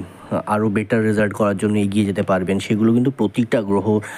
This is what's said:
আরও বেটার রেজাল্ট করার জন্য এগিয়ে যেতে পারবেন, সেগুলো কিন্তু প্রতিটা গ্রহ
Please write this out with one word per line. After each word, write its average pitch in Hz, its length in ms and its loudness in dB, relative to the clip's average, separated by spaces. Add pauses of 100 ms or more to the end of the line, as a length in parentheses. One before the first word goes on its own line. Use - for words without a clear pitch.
(460)
আরও 104 220 0
বেটার 107 340 0
রেজাল্ট 107 300 0
করার 101 240 0
জন্য 104 220 0
এগিয়ে 101 260 2
যেতে 98 180 -2
পারবেন, 92 360 0
সেগুলো 110 340 2
কিন্তু 123 180 2
প্রতিটা 120 520 0
গ্রহ 101 240 0 (320)